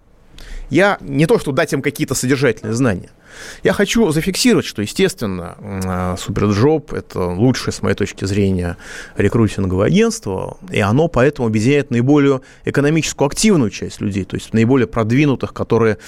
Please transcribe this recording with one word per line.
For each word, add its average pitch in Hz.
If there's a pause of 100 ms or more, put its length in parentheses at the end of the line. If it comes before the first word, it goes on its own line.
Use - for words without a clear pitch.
(680)
Я 185
не 143
то, 185
что 156
дать 151
им 139
какие-то 156
содержательные 123
знания. 117 (520)
Я 196
хочу 202
зафиксировать, 185
что, -
естественно, 98
м, 98
а, 92
Суперджоп — 107
это -
лучшее, 104
с -
моей 101
точки -
зрения, 95 (400)
рекрутинговое 98
агентство, 131 (120)
и -
оно 123
поэтому 127
объединяет 131
наиболее 139 (240)
экономическую 143
активную 156
часть -
людей, 101
то -
есть -
наиболее 113
продвинутых, 117
которые 110 (100)